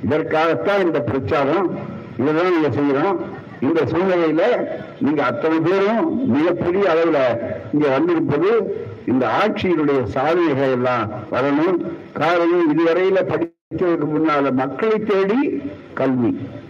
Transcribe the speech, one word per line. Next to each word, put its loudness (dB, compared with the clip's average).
இதற்காகத்தான் 0
இந்த 0
பிரச்சாரம், 0
இதைதான் 2
நீங்க 2
செய்யறோம். 0
இந்த 2
சூழ்நிலையில 2
நீங்க 0
அத்தனை 0
பேரும் 0
மிகப்பெரிய 0
அளவுல 2
இங்க 2
வந்திருப்பது 0
இந்த 2
ஆட்சியினுடைய 0
சாதனைகளை 0
எல்லாம் 0
வரணும். 0
காரணம், 2
இதுவரையில 2
படித்ததுக்கு -2
முன்னால 2
மக்களை 0
தேடி 0
கல்வி 0